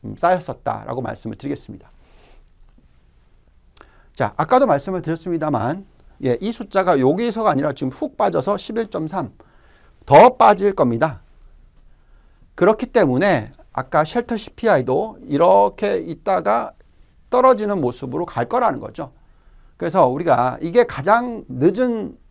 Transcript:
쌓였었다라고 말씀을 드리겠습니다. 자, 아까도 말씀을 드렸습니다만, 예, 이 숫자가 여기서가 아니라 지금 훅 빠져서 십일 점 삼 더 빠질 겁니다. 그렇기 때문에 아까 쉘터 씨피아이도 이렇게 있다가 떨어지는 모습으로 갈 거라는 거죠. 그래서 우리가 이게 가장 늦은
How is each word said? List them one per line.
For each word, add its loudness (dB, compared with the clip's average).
쌓였었다라고 -4
말씀을 -10
드리겠습니다. -12
자, -4
아까도 2
말씀을 -2
드렸습니다만, -4
예, 0
이 -6
숫자가 0
여기서가 0
아니라 -2
지금 -6
훅 -8
빠져서 -2
십일 -8
점 -8
삼 -8
더 10
빠질 4
겁니다. 0
그렇기 2
때문에 0
아까 -2
쉘터 -4
씨피아이도 -2
이렇게 2
있다가 -4
떨어지는 2
모습으로 -4
갈 -6
거라는 -2
거죠. -14
그래서 2
우리가 0
이게 2
가장 -2
늦은 -2